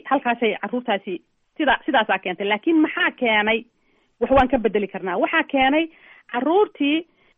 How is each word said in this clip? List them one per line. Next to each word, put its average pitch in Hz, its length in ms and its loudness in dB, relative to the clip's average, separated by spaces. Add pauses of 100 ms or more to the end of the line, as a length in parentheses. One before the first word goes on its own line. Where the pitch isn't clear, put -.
halkaasay 240 560 -2
carruurtaasi 208 520 -4 (460)
sida-, 262 260 0
sidaasaa 214 340 0
keentay. 190 280 -6
Laakiin 254 340 2
maxaa 339 300 0
keenay? 220 480 0 (600)
Wax 233 100 -2
waan 269 160 6
ka 262 100 0
bedeli 208 300 -2
karnaa. 180 320 -6
Waxaa 320 240 0
keenay 285 420 0 (460)
carruurtii, 302 760 0 (300)